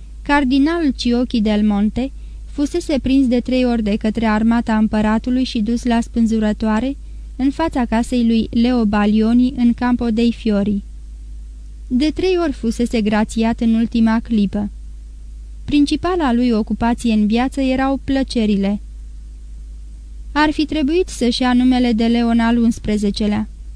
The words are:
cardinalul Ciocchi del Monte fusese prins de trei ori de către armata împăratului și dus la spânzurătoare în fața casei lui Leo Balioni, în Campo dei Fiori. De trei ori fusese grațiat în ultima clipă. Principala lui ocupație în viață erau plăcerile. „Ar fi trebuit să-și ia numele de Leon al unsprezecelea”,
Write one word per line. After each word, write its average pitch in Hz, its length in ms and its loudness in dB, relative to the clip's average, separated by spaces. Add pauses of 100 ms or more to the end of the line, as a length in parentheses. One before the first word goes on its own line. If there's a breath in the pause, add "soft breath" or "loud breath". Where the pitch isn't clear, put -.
(220 soft breath)
cardinalul 285 720 2
Ciocchi 240 460 0
del 214 220 2
Monte 214 480 0 (340 soft breath)
fusese 294 540 -2
prins 262 280 2
de 240 120 2
trei 254 260 0
ori 233 180 0
de 202 120 0
către 220 300 -2
armata 226 520 2
împăratului 220 640 0
și 240 160 -4
dus 226 240 -2
la 233 180 2
spânzurătoare 220 960 0 (380 soft breath)
în 262 160 2
fața 302 340 0
casei 240 400 0
lui 226 260 2
Leo 240 340 2
Balioni, 214 720 2
în 240 160 4
Campo 240 360 0
dei 233 220 2
Fiori. 202 500 0 (1080)
De 254 260 2
trei 370 280 0
ori 311 100 0
fusese 233 500 -2
grațiat 220 580 0
în 226 140 2
ultima 226 460 2
clipă. 208 500 0 (960)
Principala 294 680 2
lui 240 180 2
ocupație 226 640 0
în 214 140 4
viață 247 340 0
erau 269 420 0
plăcerile. 214 760 0 (1500)
„Ar 302 200 2
fi 302 140 0
trebuit 311 420 0
să-și 240 340 -2
ia 247 120 2
numele 247 400 4
de 226 120 2
Leon 233 340 2
al 233 180 2
unsprezecelea”, 214 920 0 (260)